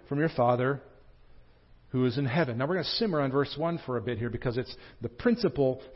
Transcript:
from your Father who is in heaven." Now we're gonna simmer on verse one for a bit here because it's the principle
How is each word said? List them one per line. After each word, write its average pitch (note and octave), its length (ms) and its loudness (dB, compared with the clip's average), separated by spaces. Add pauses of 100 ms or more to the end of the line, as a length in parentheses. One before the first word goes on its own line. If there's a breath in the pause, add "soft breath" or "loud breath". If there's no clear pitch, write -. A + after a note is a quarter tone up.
from C#3+ 100 -2
your D#3 80 4
Father B2+ 540 2 (1080)
who B2+ 120 2
is A#2+ 140 2
in C#3+ 80 2
heaven." B2+ 320 0
Now C3 100 0
we're F3 80 0
gonna E3+ 80 -2
simmer F3+ 380 0
on C3+ 100 0
verse C#3 240 2
one E3 220 -2
for B2+ 180 -4
a A#2 60 -2
bit A2+ 160 -4
here A#2 120 -2
because A2+ 280 -2
it's - 180 -4 (240 loud breath)
the B2 80 -4
principle C#3+ 760 2 (140 loud breath)